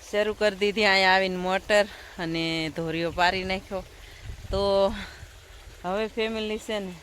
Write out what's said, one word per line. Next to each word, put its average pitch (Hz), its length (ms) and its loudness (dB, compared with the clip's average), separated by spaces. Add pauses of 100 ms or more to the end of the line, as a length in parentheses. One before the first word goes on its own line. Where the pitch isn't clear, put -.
(120)
શરૂ 214 220 2
કરી 208 220 2
દીધી 208 300 2
અહીંયા 190 300 6
આવીને 190 200 2
મોટર, 190 500 2 (320)
અને 165 580 -2
ધોરિયો 165 360 -2
પારી 180 320 2
નાખ્યો. 190 400 -6 (680)
તો 196 420 2 (920)
હવે 208 220 -2
ફેમિલી 220 500 -4
છે 220 220 -4
ને 190 240 -8